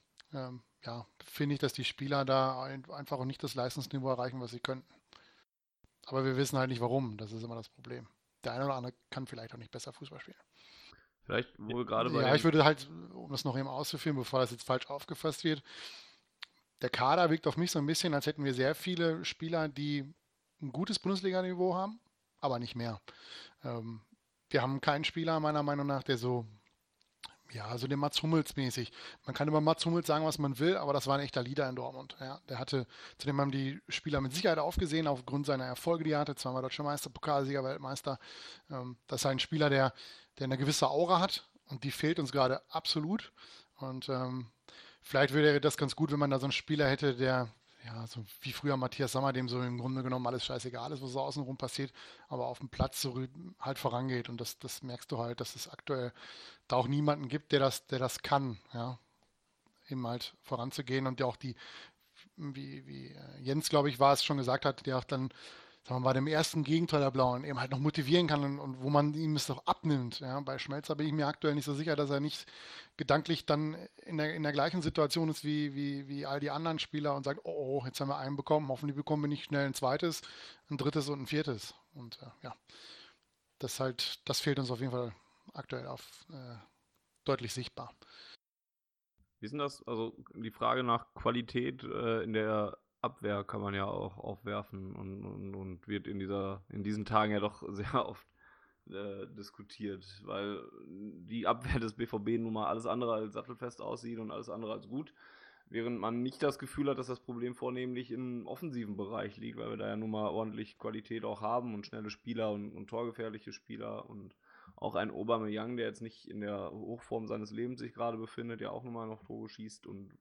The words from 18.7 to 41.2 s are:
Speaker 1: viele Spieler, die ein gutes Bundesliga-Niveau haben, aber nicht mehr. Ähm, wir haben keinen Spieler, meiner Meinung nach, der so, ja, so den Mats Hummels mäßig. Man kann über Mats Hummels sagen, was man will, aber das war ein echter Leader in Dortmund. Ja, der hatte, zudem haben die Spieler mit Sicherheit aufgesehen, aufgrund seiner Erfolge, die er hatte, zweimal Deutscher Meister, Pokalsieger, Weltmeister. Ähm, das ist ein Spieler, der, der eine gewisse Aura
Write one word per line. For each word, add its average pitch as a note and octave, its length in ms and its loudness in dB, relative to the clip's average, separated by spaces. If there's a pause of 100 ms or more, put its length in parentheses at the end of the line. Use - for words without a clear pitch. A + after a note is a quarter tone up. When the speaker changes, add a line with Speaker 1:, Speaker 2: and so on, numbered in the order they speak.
Speaker 1:
viele E3+ 500 0
Spieler, D#3+ 440 -2
die C#3+ 440 -2 (480)
ein C#3 120 -6
gutes F#3+ 260 0
Bundesliga-Niveau F#3 800 2
haben, G#3 240 -4 (400)
aber C3 180 0
nicht A#2+ 160 -6
mehr. A#2 260 -2 (640)
Ähm, A2+ 380 -6 (500)
wir C3+ 120 4
haben C3+ 180 0
keinen D3 240 2
Spieler, D#3+ 340 0
meiner D3+ 240 2
Meinung C#3+ 240 0
nach, C#3 160 0
der C3 160 2
so, B2 260 0 (1080)
ja, A2+ 260 -6
so B2 80 -2
den C#3+ 140 0
Mats D3 200 2
Hummels D#3 360 4
mäßig. B2+ 340 0 (340)
Man C3 100 -6
kann D3 120 2
über D3+ 140 4
Mats D#3 260 4
Hummels E3+ 220 2
sagen, D#3 160 4
was D3+ 140 0
man C3+ 200 0
will, E3+ 180 4
aber C#3+ 160 0
das C#3 140 2
war C#3 120 4
ein C#3+ 60 -2
echter C3 200 -2
Leader C3+ 240 0
in B2+ 80 -4
Dortmund. B2+ 420 -8
Ja, C3+ 300 -10
der B2+ 100 -6
hatte, C3 300 0 (280)
zudem C#3 240 0
haben C#3 120 2
die C3+ 360 -2
Spieler D3 320 0
mit C3 120 0
Sicherheit E3+ 260 4
aufgesehen, D#3 480 2
aufgrund C#3 400 0
seiner C3+ 180 2
Erfolge, D#3 380 0
die D#3 80 2
er D3 80 4
hatte, D3 160 0
zweimal B2+ 280 -2
Deutscher C3 200 -4
Meister, D3 280 -2
Pokalsieger, C#3 520 2
Weltmeister. C3+ 560 -4 (520)
Ähm, B2+ 260 -6 (100)
das C3+ 140 -2
ist - 60 2
ein C3+ 120 4
Spieler, D3+ 320 4
der, C3+ 240 6 (440)
der C3+ 80 -2
eine C3 120 2
gewisse C#3 320 4
Aura E3+ 300 6